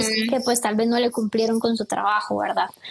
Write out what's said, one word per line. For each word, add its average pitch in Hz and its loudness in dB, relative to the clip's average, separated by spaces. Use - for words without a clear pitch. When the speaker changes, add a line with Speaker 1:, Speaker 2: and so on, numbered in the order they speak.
Speaker 1:
Ujú. 220 0
Speaker 2:
que, 254 2
pues, 240 0
tal 214 0
vez 226 2
no 240 2
le 240 2
cumplieron 226 0
con 233 0
su 220 -2
trabajo, 208 0
¿verdad? 190 0